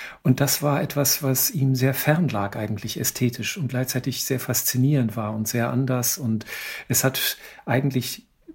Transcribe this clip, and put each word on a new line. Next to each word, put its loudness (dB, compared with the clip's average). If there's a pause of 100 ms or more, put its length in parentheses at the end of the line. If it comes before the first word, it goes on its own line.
(240)
Und 6
das 2
war 2
etwas, 0
was 2
ihm 2
sehr 2
fern 2
lag -2
eigentlich -4
ästhetisch -2
und -2
gleichzeitig -2
sehr -2
faszinierend 2
war -2
und -2
sehr 0
anders. 0
Und -2 (420)
es 2
hat 0 (280)
eigentlich 0 (300)